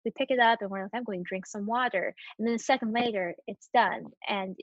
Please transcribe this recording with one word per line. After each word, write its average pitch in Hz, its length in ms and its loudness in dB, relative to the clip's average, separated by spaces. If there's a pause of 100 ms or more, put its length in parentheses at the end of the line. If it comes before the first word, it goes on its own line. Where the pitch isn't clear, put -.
we 226 80 -2
pick - 180 -2
it 254 100 2
up 226 220 6
and 196 80 -4
we're 196 140 -4
like, 202 100 -10
"I'm 247 100 -4
going 185 200 -6
to - 40 -14
drink 190 180 -6
some 208 200 -8
water." 233 480 0 (240)
And 214 100 -2
then 233 60 2
a 226 40 0
second 254 340 0
later, 214 420 0 (120)
it's - 280 -14
done 220 320 4 (220)
and 190 340 -2